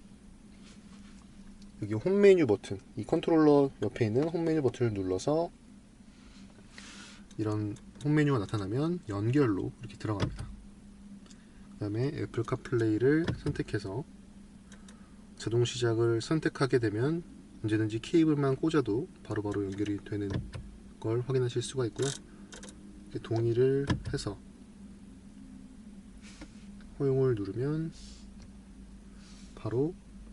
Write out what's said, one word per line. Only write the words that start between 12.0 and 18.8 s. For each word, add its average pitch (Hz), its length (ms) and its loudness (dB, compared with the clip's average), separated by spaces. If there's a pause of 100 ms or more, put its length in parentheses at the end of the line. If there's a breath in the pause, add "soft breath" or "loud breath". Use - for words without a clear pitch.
애플 113 300 -2
카플레이를 123 840 2 (120)
선택해서 110 680 -4 (1300 loud breath)
자동 120 280 2
시작을 117 560 2
선택하게 147 580 2
되면 117 440 0 (420)
언제든지 110 360 2
케이블만 143 560 4
꽂아도 143 520 0 (140)